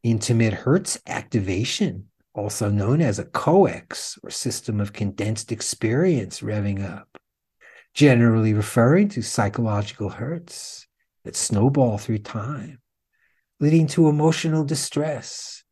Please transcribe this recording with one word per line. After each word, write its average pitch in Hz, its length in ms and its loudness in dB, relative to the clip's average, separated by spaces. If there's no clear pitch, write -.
Intimate 113 520 2
Hertz - 520 0
activation, 101 1040 -4
also 104 380 -4
known 104 300 2
as 110 180 0
a - 60 -8
coex - 1000 0
or - 80 -14
system - 480 -4
of 101 140 -4
condensed 104 580 -4
experience 120 880 -2
revving 101 440 -4
up, - 360 -14
generally 117 580 6
referring 123 580 4
to 127 120 -6
psychological 104 880 -4
hurts - 760 -12
that - 120 -14
snowball 117 640 2
through 110 180 -4
time, 107 640 -10
leading 156 260 4
to 156 220 4
emotional 156 560 2
distress - 1080 -6